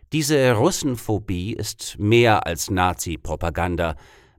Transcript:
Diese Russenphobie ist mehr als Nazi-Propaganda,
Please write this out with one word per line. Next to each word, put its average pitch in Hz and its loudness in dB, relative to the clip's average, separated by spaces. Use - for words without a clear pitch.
Diese 139 2
Russenphobie 113 -2
ist - -10
mehr 110 4
als 82 -6
Nazi-Propaganda, 87 -2